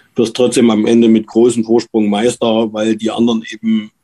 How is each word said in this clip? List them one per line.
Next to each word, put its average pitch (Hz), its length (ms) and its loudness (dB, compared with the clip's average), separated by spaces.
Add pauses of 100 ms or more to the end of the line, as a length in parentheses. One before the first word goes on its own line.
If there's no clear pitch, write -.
(160)
wirst 113 180 -2
trotzdem 120 340 2
am 107 160 0
Ende 117 240 4
mit 110 200 2
großem 117 340 2
Vorsprung 113 480 -2
Meister, 113 640 -2
weil 107 240 -2
die 110 120 -6
anderen 113 440 -2
eben 110 400 -6 (120)